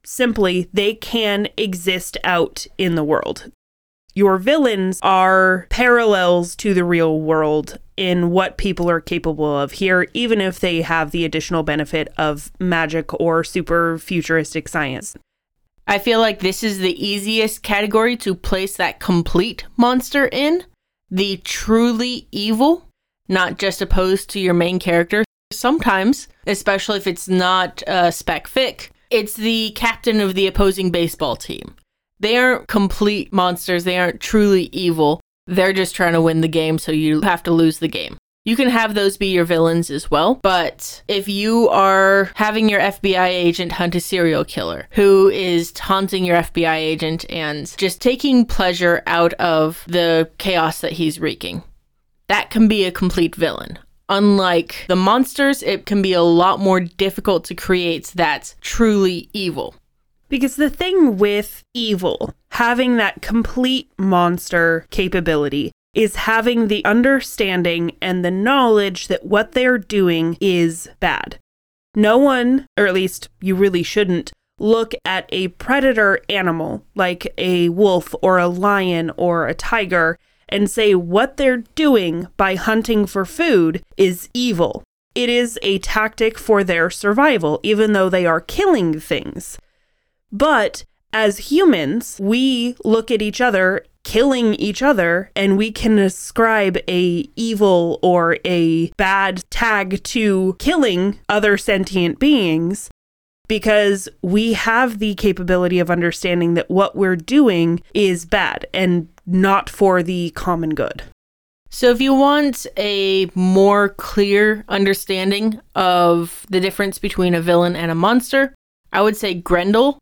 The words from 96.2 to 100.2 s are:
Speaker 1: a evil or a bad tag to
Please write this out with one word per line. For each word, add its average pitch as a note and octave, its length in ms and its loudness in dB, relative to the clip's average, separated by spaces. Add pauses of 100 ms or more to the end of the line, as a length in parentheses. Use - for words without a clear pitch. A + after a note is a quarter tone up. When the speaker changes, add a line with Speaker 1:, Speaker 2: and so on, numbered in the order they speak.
Speaker 1:
a F3+ 460 0
evil G3 680 2
or E3+ 420 2
a E3 520 0
bad F#3+ 540 0
tag G3 540 -2
to F#3+ 560 0